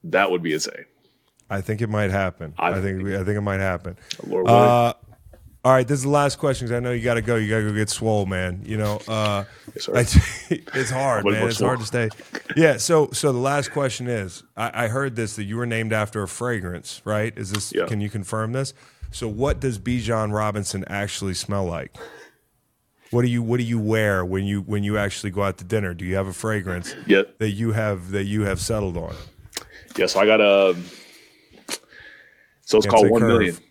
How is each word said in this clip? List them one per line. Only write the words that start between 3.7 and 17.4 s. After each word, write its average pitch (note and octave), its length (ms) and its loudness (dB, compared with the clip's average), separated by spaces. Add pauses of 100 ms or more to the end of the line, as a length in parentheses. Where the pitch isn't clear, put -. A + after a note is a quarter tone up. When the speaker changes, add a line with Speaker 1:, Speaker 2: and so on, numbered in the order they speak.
Speaker 1:
Lord F#2 200 0
willing. A#2 140 8
Speaker 2:
Uh, A#2+ 320 6 (720)
all B2+ 100 6
right, C3 140 6
this C#3 120 0
is B2+ 60 -4
the C#3 60 0
last C#3+ 280 2
question C3 300 -2
'cause A2+ 60 -2
I A#2+ 60 -2
know B2 100 -4
you A#2+ 120 -2
gotta A#2 180 2
go. A#2 160 0
You G#2+ 140 0
gotta A2 140 2
go G#2+ 100 0
get G#2+ 160 0
swole, G#2+ 340 0
man. F#2 400 -4
You A2 140 -6
know, G#2+ 280 -2
uh, G#2+ 380 -2 (300)
Speaker 1:
Yes, - 100 -10
sir. - 100 -6
Speaker 2:
I, B2 60 4
<laughs> - 760 2
it's B2+ 120 -2
hard, C3 360 0
Speaker 1:
I'm G2+ 60 4
Speaker 2:
man. G#2+ 100 0
Speaker 1:
gonna A2+ 80 0
Speaker 2:
It's G#2+ 100 -4
hard B2 200 0
to A2 60 -6
Speaker 1:
swole. A#2 220 -2
Speaker 2:
stay. - 320 -12 (160)
Yeah. D3+ 220 6
So, D#3 340 4
so C#3+ 200 0
the B2 60 0
last C#3 320 0
question B2+ 380 -2
is: G2+ 340 -4 (140)
I, A#2 280 -2
I A2 40 0
heard C3 280 -2
this, A2+ 200 -4
that A2 80 -6
you G#2 140 -6
were A#2+ 80 -2
named A2+ 260 -2
after G#2+ 300 -2
a F#2 60 -6
fragrance, F#2+ 760 -6
right? G#2+ 320 -2
Is G#2 160 -8